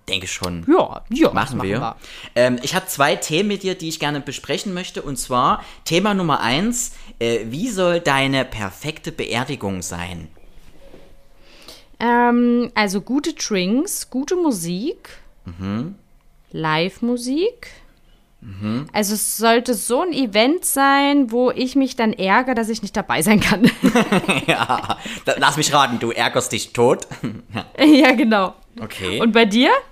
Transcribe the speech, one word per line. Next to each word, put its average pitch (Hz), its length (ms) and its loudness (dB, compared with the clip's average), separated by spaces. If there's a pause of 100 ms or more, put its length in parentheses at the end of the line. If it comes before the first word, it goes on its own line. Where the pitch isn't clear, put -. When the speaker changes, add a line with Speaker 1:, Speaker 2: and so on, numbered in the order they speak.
Speaker 1:
Denke 95 180 -4
schon. 87 420 -6
Speaker 2:
Ja, - 420 2
ja, 269 160 2
das - 80 2
Speaker 1:
Machen - 240 -2
Speaker 2:
machen 95 100 -4
Speaker 1:
wir. 104 120 -2
Speaker 2:
wir. 113 160 -8 (380)
Speaker 1:
Ähm, 123 280 2
ich - 120 -4
hab 180 160 -4
zwei 147 260 2
Themen 180 320 -2
mit 196 140 -4
dir, 185 140 -4
die 160 120 -10
ich 160 120 -8
gerne 147 200 -2
besprechen 139 540 -6
möchte. - 280 -10
Und 135 160 -8
zwar 135 460 0 (200)
Thema 190 300 0
Nummer 170 260 0
eins, 175 520 -2 (280)
äh, 117 240 0
wie 139 260 -6
soll 180 300 0
deine 135 440 2
perfekte 113 680 -10
Beerdigung 104 720 -6
sein? 87 460 -10 (1700)
Speaker 2:
Ähm, 240 720 4
also 208 260 0
gute 294 340 -2
Drinks, 220 760 -2
gute 285 260 -4
Musik, 220 840 -4 (260)
Speaker 1:
Mhm. 98 500 -6 (560)
Speaker 2:
Live-Musik. 240 1160 -4 (720)
Speaker 1:
Mhm. 107 520 -6
Speaker 2:
Also 208 220 -2
es - 220 -4
sollte 233 380 2
so 240 280 -2
ein 359 100 -2
Event 262 520 0
sein, 277 680 2
wo 247 200 2
ich 254 260 -2
mich 269 200 0
dann 220 160 0
ärgere, 226 420 2
dass 226 140 -2
ich 226 140 -6
nicht 196 140 -8
dabei 143 260 -2
sein 202 180 6
kann. 214 360 4
<laughs> 233 340 2 (120)
Speaker 1:
<laughs> 147 240 -4
Ja, 117 520 0 (260)
da, 135 140 0
lass 139 180 4
mich 151 160 0
raten, 131 280 4
du 117 100 -2
ärgerst 120 420 0
dich - 200 -6
tot. 127 400 2
<laughs> - 640 -10
Speaker 2:
Ja, 269 340 8
genau. 220 420 2 (260)
Speaker 1:
Okay. 98 400 -4
Speaker 2:
Und 220 120 4
bei 233 120 6
dir? 233 260 4 (220)